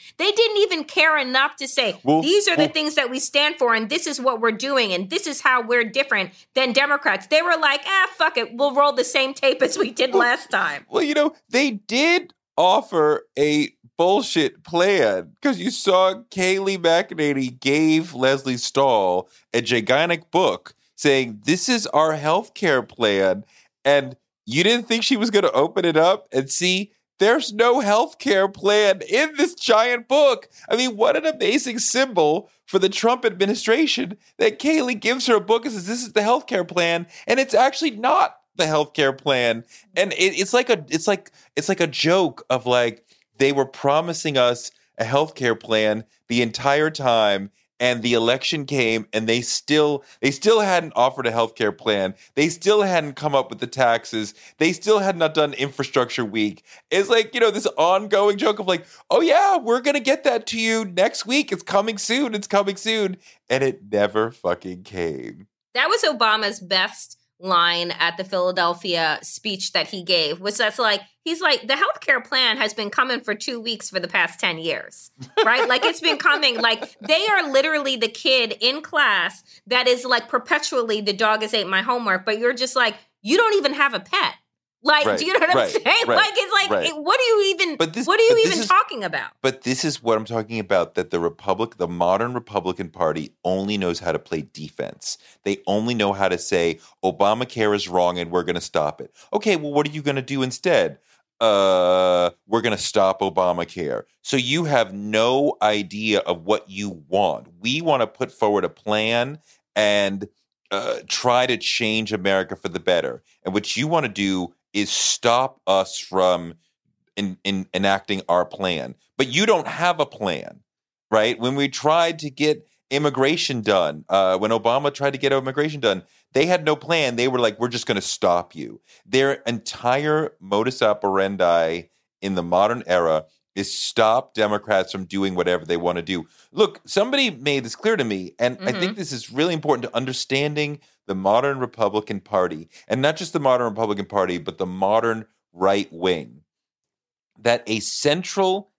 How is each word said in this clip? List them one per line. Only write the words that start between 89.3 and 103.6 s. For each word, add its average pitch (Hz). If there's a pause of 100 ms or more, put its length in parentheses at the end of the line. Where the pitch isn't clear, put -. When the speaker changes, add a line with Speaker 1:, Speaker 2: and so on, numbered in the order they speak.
Speaker 2:
but 131
this 127
is 147
what 113
I'm 110
talking 113
about, 92
that 90
the 87
Republic, 92
the 87
modern 92
Republican 92
Party 80 (100)
only 98
knows 87
how 85
to 78
play 80
defense. - (240)
They 101
only 110
know 101
how 98
to 90
say, 85 (240)
"Obamacare 104
is 92
wrong 87
and 85
we're 87
gonna 87
stop -
it." - (200)
Okay, 208
well, 147
what 147
are 147
you 151
gonna 139
do 135
instead? 123 (420)
Uh, 92 (160)
"We're 110
gonna 104
stop 95
Obamacare." 87 (180)